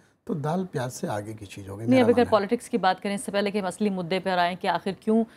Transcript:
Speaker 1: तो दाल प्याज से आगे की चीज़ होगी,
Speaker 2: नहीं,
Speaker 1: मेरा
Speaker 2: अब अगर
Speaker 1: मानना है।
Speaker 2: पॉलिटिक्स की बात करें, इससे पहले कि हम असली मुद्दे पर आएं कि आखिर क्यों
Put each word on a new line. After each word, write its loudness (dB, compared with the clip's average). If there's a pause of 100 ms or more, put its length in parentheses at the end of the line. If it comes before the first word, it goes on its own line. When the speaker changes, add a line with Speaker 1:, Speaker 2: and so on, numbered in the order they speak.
(260)
Speaker 1:
तो -4
दाल -2
प्याज -6
से -8
आगे -6
की -14
चीज़ -16
होगी, -10
Speaker 2:
नहीं, 0
Speaker 1:
मेरा 6
Speaker 2:
अब 6
अगर 6
Speaker 1:
मानना 4
है। 0
Speaker 2:
पॉलिटिक्स 2
की -2
बात 2
करें, -4
इससे -6
पहले 0
कि -2
हम -2
असली -2
मुद्दे -2
पर 0
आएं 2
कि -4
आखिर -2
क्यों 2 (120)